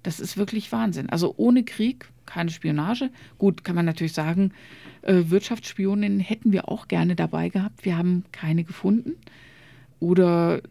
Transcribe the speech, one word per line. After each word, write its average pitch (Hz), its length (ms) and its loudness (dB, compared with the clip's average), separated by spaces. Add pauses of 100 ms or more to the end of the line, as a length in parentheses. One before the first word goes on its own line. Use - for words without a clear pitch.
Das - 160 -6
ist - 180 -10
wirklich 208 360 -4
Wahnsinn. 185 380 -2
Also 165 260 -2
ohne 247 260 4
Krieg 233 460 -4 (180)
keine 170 240 -4
Spionage. 165 600 -2 (280)
Gut, 196 240 2
kann 175 140 -4
man 175 80 2
natürlich 165 300 -2
sagen, 170 380 0 (500)
äh, 185 240 4
Wirtschaftsspioninnen 202 920 0
hätten 214 340 0
wir 185 160 0
auch - 200 -8
gerne 175 260 2
dabei 165 360 -2
gehabt. 202 340 -4
Wir 180 120 0
haben 180 360 0
keine 160 320 -2
gefunden. 208 500 0 (840)
Oder, 170 600 4 (100)